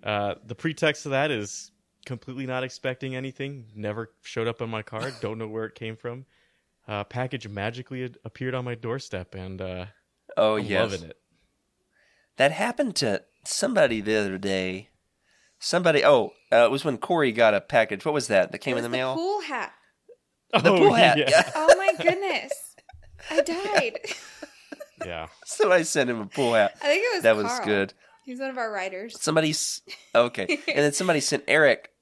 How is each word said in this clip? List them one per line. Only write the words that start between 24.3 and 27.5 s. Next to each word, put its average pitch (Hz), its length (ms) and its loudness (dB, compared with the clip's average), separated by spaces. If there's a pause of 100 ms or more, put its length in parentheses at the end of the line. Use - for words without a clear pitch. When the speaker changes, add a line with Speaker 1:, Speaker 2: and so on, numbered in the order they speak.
Speaker 1:
Yeah. 82 220 -8 (180)
Speaker 2:
Somebody 180 400 4
sent 147 240 0
him 117 140 -2
a 101 40 -8
pool 120 280 0
hat. 104 180 4 (100)
Speaker 3:
I - 40 -2
think 339 180 2
it 480 120 0
was 349 80 -2
Speaker 2:
That 113 120 8
was 107 100 -2
Speaker 3:
Carl. 240 200 -4